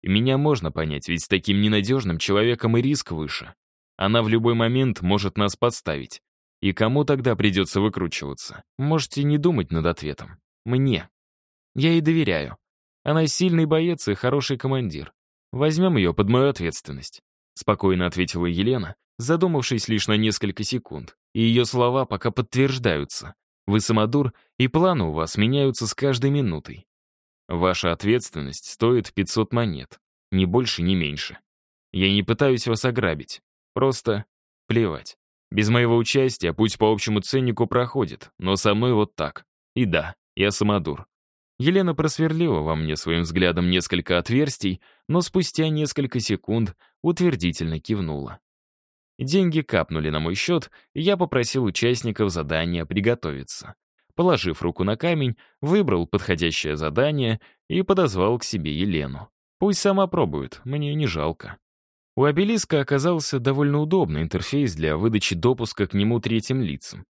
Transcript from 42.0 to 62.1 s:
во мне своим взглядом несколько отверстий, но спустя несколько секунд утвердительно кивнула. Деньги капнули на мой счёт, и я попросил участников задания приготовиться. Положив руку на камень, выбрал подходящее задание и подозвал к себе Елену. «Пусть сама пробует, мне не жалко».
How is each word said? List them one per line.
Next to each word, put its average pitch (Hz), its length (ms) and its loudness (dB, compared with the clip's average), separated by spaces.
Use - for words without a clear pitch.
во 80 140 0
мне 78 220 -2
своим 85 260 0
взглядом 87 460 2
несколько 90 480 0
отверстий, 117 640 0
но 165 140 2
спустя 160 480 0
несколько 143 520 -2
секунд 107 540 -2
утвердительно 87 800 0
кивнула. 76 600 -4
Деньги 160 420 2
капнули 80 480 -2
на 76 120 -2
мой 82 140 -2
счёт, 165 360 -2
и 147 80 -6
я 190 160 2
попросил 135 460 0
участников 110 680 0
задания 82 560 -2
приготовиться. 92 880 -4
Положив 135 480 0
руку 87 220 -2
на 110 120 0
камень, 151 400 -2
выбрал 143 460 2
подходящее 82 720 -2
задание 113 640 0
и 180 140 0
подозвал 120 560 2
к - 60 -6
себе 76 300 -4
Елену. 78 540 -4
«Пусть 190 220 2
сама 196 260 4
пробует, 78 580 -2
мне 143 300 -4
не 151 120 0
жалко». 82 520 -4